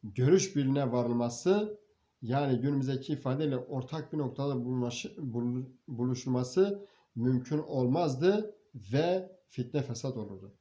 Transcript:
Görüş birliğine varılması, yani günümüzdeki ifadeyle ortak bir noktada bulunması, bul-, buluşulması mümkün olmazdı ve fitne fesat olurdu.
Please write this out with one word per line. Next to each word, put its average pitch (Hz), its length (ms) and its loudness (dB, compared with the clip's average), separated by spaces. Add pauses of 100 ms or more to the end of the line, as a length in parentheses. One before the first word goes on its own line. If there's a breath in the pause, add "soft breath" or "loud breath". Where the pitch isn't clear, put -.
Görüş 131 540 4
birliğine 135 360 2
varılması, 120 840 2 (440)
yani 131 360 2
günümüzdeki 135 540 0
ifadeyle 139 460 0
ortak 156 540 -6
bir 160 60 -4
noktada 135 460 -2
bulunması, 123 440 -2 (100)
bul-, 123 480 -4 (220)
buluşulması 127 960 0 (300 loud breath)
mümkün 127 420 0
olmazdı 151 960 2 (200)
ve 160 580 0 (160)
fitne 131 340 -4
fesat 127 340 -6
olurdu. 98 440 -10